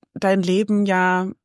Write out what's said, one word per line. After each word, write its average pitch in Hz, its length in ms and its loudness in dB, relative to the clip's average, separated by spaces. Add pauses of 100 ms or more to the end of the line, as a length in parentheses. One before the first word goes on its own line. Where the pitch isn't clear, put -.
(140)
dein 196 280 0
Leben 202 440 0
ja 185 420 0 (160)